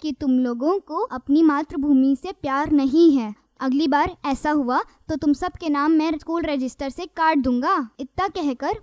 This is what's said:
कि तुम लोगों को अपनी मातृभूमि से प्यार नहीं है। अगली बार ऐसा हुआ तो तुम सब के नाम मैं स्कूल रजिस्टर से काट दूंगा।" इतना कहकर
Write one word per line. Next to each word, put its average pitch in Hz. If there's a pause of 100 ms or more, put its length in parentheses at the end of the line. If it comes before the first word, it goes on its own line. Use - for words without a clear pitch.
कि 302
तुम 269
लोगों 254
को -
अपनी 311
मातृभूमि 285
से 381
प्यार 294
नहीं 285
है। 214 (240)
अगली 277
बार 302
ऐसा 294
हुआ 285
तो -
तुम 294
सब 359
के -
नाम 294
मैं 320
स्कूल 330
रजिस्टर 269
से 339
काट 320
दूंगा।" 262 (100)
इतना 359
कहकर 302